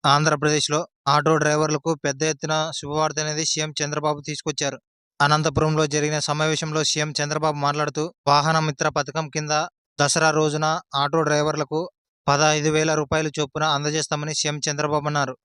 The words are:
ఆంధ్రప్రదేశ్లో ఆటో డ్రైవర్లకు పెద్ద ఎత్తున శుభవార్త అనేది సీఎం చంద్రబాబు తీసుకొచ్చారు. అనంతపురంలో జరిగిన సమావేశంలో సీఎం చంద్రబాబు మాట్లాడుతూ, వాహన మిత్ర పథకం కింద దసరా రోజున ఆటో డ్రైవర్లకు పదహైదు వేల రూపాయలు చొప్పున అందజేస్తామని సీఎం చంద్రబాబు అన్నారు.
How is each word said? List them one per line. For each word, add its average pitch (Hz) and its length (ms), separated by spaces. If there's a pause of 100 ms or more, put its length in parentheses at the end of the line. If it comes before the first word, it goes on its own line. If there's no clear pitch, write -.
ఆంధ్రప్రదేశ్లో 147 720 (280)
ఆటో 147 300
డ్రైవర్లకు 151 600
పెద్ద 139 280
ఎత్తున 156 300 (180)
శుభవార్త 147 480
అనేది 151 260
సీఎం 156 260
చంద్రబాబు 147 480
తీసుకొచ్చారు. 143 580 (420)
అనంతపురంలో 151 680
జరిగిన 151 320
సమావేశంలో 156 640
సీఎం 151 300
చంద్రబాబు 151 460
మాట్లాడుతూ, 147 460 (220)
వాహన 147 320
మిత్ర 156 300
పథకం 151 400
కింద 151 240 (460)
దసరా 156 320
రోజున 156 360 (280)
ఆటో 143 280
డ్రైవర్లకు 151 580 (460)
పదహైదు 151 440
వేల 156 240
రూపాయలు 156 380
చొప్పున 151 380
అందజేస్తామని 147 640
సీఎం 147 260
చంద్రబాబు 151 480
అన్నారు. 143 360